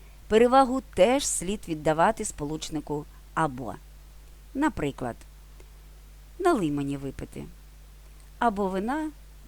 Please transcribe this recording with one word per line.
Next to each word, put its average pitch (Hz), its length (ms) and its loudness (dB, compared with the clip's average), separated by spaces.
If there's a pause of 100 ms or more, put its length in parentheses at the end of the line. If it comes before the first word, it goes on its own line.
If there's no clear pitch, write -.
(280)
перевагу 247 540 6
теж 240 460 2
слід 196 400 -4
віддавати 160 580 0
сполучнику 151 800 -6 (280)
«або». 131 420 -4 (760)
Наприклад, 143 640 -2 (1200)
«Налий 269 320 2
мені 143 260 -4
випити». 139 480 -10 (960)
Або 208 280 0
вина, 247 440 -4 (360)